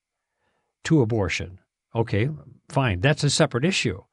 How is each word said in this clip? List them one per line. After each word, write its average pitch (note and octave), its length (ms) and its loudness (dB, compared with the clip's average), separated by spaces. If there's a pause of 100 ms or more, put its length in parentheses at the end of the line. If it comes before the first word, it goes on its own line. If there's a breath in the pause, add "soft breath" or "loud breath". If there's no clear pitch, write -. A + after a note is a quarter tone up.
(840)
to D#3 180 4
abortion. F#2+ 580 -4 (340)
Okay, A2+ 360 0 (380)
fine. A#2 320 0
That's D3 240 2
a C#3+ 60 4
separate C#3 340 0
issue. B2+ 380 -2 (100)